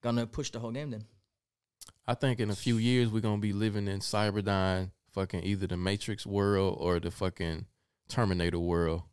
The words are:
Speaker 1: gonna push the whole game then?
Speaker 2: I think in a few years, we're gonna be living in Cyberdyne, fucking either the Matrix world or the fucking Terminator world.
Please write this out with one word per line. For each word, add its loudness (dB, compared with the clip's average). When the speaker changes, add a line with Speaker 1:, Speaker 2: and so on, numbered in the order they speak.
Speaker 1:
gonna 0
push -8
the -8
whole -6
game -8
then? -8
Speaker 2:
I 0
think 0
in 2
a 0
few 2
years, 4
we're 2
gonna 0
be 0
living 0
in -2
Cyberdyne, 0
fucking -4
either 0
the -2
Matrix -2
world 2
or 2
the -4
fucking -4
Terminator 0
world. 0